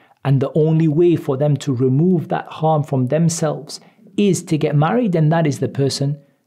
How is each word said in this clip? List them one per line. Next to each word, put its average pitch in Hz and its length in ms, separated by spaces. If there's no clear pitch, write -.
and 135 140
the 135 140
only 160 340
way 165 280
for 139 220
them 143 180
to 139 160
remove 135 560
that - 180
harm 156 360
from 131 240
themselves 151 720
is 202 240
to 156 160
get 151 180
married, 185 360
then 156 180
that 165 160
is 135 120
the 127 100
person 139 500